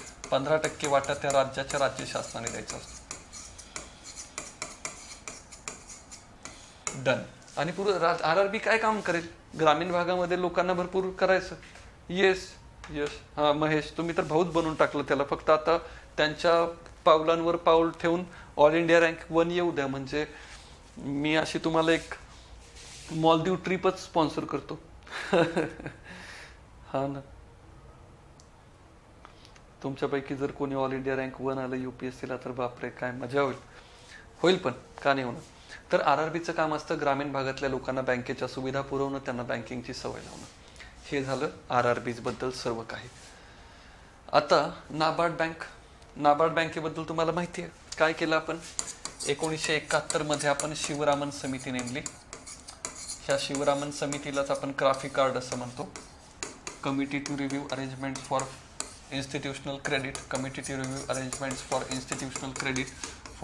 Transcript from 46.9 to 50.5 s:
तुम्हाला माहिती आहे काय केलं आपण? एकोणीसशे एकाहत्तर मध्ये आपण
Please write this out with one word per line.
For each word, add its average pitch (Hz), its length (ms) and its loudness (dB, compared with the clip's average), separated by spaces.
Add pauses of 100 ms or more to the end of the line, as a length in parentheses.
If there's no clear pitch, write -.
तुम्हाला 160 280 0
माहिती 175 300 -4
आहे 165 100 -10 (260)
काय 165 160 4
केलं 160 220 2
आपण? 160 220 -2 (680)
एकोणीसशे 156 480 0
एकाहत्तर 151 480 2
मध्ये 147 260 2
आपण 151 260 2